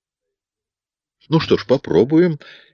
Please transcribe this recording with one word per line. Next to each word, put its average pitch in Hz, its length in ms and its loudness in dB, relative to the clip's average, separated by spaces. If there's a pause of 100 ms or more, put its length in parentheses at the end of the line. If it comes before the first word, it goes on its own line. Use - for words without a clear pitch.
(1300)
«Ну 156 120 0
что - 180 0
ж, - 80 -14
попробуем». 147 760 0 (340)